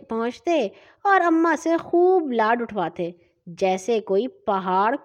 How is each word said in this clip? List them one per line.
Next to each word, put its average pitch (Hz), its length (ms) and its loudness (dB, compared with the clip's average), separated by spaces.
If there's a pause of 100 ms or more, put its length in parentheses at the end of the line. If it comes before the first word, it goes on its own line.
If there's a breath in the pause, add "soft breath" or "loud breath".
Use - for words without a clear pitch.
پہنچتے 233 600 -2 (360 loud breath)
اور 392 160 4
اماں 330 360 2
سے 330 200 -4
خوب 349 560 2
لاڈ 226 300 0
اٹھواتے، 175 480 -6 (360 soft breath)
جیسے 185 540 -2
کوئی 208 280 -2
پہاڑ 196 760 -2